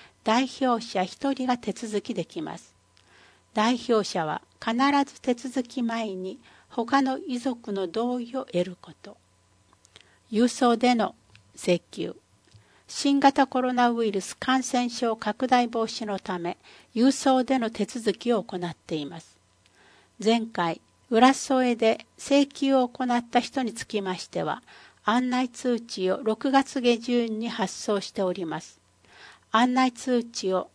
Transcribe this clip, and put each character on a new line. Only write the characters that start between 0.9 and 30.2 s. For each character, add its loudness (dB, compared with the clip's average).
一 -4
人 -4
が 0
手 -4
続 -6
き -6
で -4
き -10
ま -10
す。 -20
代 2
表 2
者 -4
は -4
必 -2
ず -12
手 0
続 -4
き -6
前 -4
に -10
他 2
の 0
遺 -6
族 -6
の -4
同 -2
意 -8
を -4
得 0
る -12
こ -20
と。 -20
郵 4
送 2
で 4
の 0
請 0
求。 -8
新 2
型 6
コ -2
ロ 0
ナ 4
ウ 0
イ 0
ル -2
ス -10
感 0
染 -2
症 -2
拡 -4
大 4
防 -2
止 -8
の -4
た -6
め、 -6
郵 6
送 2
で 0
の -2
手 -4
続 -2
き -2
を 0
行 -10
っ -6
て -10
い -6
ま -14
す。 -20
前 2
回、 -4
浦 6
添 2
で 0
請 4
求 0
を 4
行 -8
っ 0
た 2
人 -4
に -4
つ -12
き -4
ま -4
し -12
て -4
は、 -4
案 2
内 0
通 -2
知 -4
を -2
六 -2
月 2
下 2
旬 0
に -6
発 -4
送 -2
し -10
て -4
お 0
り -8
ま -6
す。 -20
案 4
内 2
通 -2